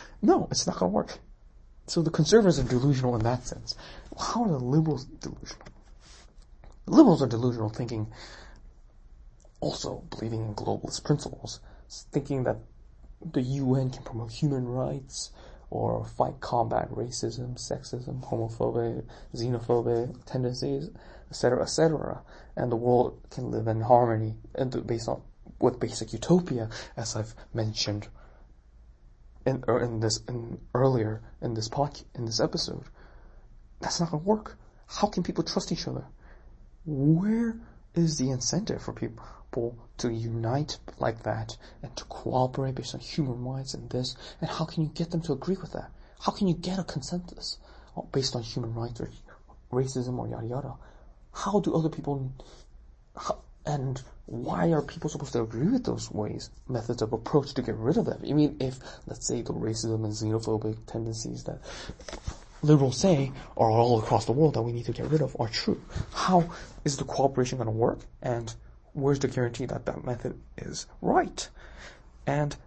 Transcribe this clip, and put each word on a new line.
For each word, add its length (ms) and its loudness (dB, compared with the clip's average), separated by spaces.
No, 300 6
it's 160 -2
not 120 -2
gonna 120 4
work. 300 -2
So 160 2
the 80 2
conservatives 480 8
are 60 2
delusional 500 4
in 80 0
that 240 0
sense. 300 -8
How 240 -2
are 60 2
the 100 2
liberals 460 4
delusional? 640 -12
The 80 0
liberals 280 12
are 60 4
delusional 400 2
thinking, 400 -4
also 500 -6
believing 300 -4
in 140 -4
globalist 500 -4
principles, 560 -2
thinking 320 0
that 140 0
the 100 2
U 320 2
N 160 2
can 140 -12
promote 260 -8
human 360 0
rights 680 -4
or 340 0
fight, 360 -2
combat 500 0
racism, 680 -6
sexism, 640 -8
homophobia, 800 -2
xenophobic 880 0
tendencies, 680 -2
et 60 -16
cetera, 280 4
et 60 -2
cetera, 540 2
and 140 0
the 60 2
world 420 4
can 200 -6
live 160 -2
in 140 0
harmony 560 6
and 180 0
th-, 140 -4
based 220 -2
on, 120 -2
with 220 4
basic 320 -4
utopia, 580 2
as 200 -4
I've 180 -4
mentioned 540 -2
in, 240 0
er, 120 6
in 180 -2
this, 300 0
in 320 -6
earlier 480 4
in 120 -2
this 140 -4
podca-, 360 -2
in 120 -6
this 120 -4
episode. 460 -2
That's 180 -4
not 140 0
gonna 100 -2
work. 340 0
How 220 0
can 160 0
people 180 -2
trust 300 -2
each 160 -4
other? 160 -6
Where 720 4
is 240 4
the 120 2
incentive 500 -2
for 120 -8
people? 340 -8
People 260 -4
to 140 0
unite 640 -2
like 240 -4
that 340 -4
and 140 -12
to 80 -12
cooperate 680 -2
based 200 -8
on 60 -10
human 440 -4
rights 300 -6
and 160 -10
this, 260 -4
and 100 -4
how 140 -2
can 180 -2
you 120 0
get 160 -4
them 120 0
to 100 0
agree 240 -2
with 160 -10
that? 180 -8
How 120 0
can 160 2
you 60 6
get 240 -2
a 60 -2
consensus 720 -8
based 240 0
on 60 -2
human 320 -4
rights 260 -6
or 100 -8
racism 460 0
or 100 -4
yada 180 -6
yada? 280 -6
How 280 2
do 140 0
other 140 4
people, 440 -4
how, 220 -4
and 380 -2
why 460 0
are 100 4
people 260 -6
supposed 240 -8
to 100 2
agree 260 0
with 160 2
those 260 -2
ways, 400 -6
methods 340 -2
of 100 0
approach 420 2
to 80 -2
get 140 -2
rid 200 2
of 80 4
them? 240 -4
I 40 0
mean, 280 4
if, 180 -2
let's 200 -8
say, 160 -2
the 120 -4
racism 500 -2
and 80 -2
xenophobic 760 -2
tendencies 580 -6
that 160 -8
liberals 380 6
say 340 4
are 140 6
all 280 8
across 280 2
the 60 2
world 220 6
that 80 0
we 100 -2
need 140 -4
to 60 -2
get 140 -4
rid 160 4
of 180 0
are 80 4
true, 320 -2
how 380 4
is 120 0
the 80 -4
cooperation 540 2
gonna 120 -2
work? 300 2
And 320 -4
where's 260 2
the 80 2
guarantee 380 0
that 200 -4
that 180 -4
method 360 -6
is 300 -10
right? 480 0
And 300 0